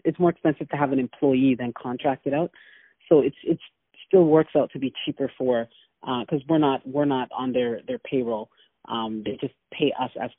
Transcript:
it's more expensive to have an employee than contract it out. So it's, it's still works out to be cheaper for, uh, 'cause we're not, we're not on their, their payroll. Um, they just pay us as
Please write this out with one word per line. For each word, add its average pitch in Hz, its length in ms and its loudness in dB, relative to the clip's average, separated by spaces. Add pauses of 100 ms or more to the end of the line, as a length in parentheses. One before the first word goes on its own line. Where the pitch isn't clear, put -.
it's 170 140 -2
more 175 100 4
expensive 156 400 -2
to 147 80 -6
have 143 140 0
an 135 80 0
employee 131 560 2
than 120 180 -6
contract 127 540 -6
it 139 80 -2
out. 165 160 -2 (580)
So 151 120 8
it's, 131 220 0
it's - 200 -2 (440)
still 185 180 6
works 156 300 4
out 139 180 2
to 120 60 -10
be 131 140 -4 (120)
cheaper 139 220 -4 (100)
for, 123 300 0 (360)
uh, 123 220 -4
'cause 147 220 -4
we're 160 120 4
not, 135 280 0
we're 139 180 0
not 131 260 -2
on 127 200 -4
their, 120 300 -2
their 127 160 -8
payroll. 117 540 -4 (360)
Um, 110 360 -6
they 104 140 -8
just - 180 -10 (160)
pay 143 220 0
us 127 220 -6
as 123 240 -8